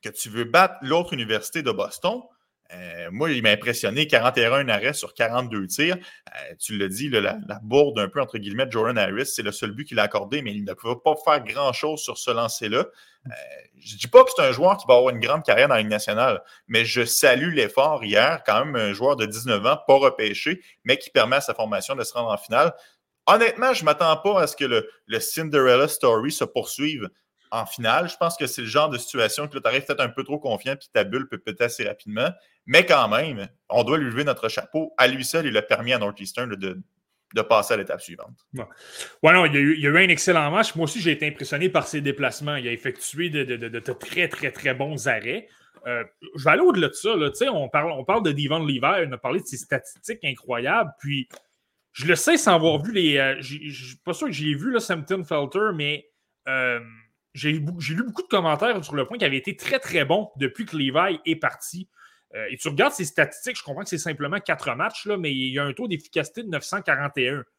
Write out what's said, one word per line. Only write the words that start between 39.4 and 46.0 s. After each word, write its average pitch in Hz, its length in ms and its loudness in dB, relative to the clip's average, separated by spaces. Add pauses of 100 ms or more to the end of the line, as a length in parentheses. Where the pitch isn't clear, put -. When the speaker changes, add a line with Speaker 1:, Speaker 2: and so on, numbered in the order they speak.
Speaker 2:
il 147 80 2
y 143 40 2
a - 20 4
eu, 147 160 4
il 156 60 -6
y 147 60 0
a 143 40 4
eu 160 60 4
un 185 120 6
excellent 160 400 2
match. 208 240 0
Moi 160 120 -2
aussi, 151 140 -6
j'ai 165 120 0
été 147 160 -2
impressionné 147 420 -4
par 165 160 0
ses 151 160 -6
déplacements. 143 540 -4
Il 123 120 -6
a 117 40 -4
effectué 135 580 -6
de, 147 140 -2
de, 123 120 -4
de, 117 120 -10
de, 117 120 -8
de 123 140 -8
très, 175 340 -4
très, - 240 -6
très 135 220 -2
bons 139 340 -6
arrêts. 120 400 -4 (380)
Euh, 120 180 -6 (320)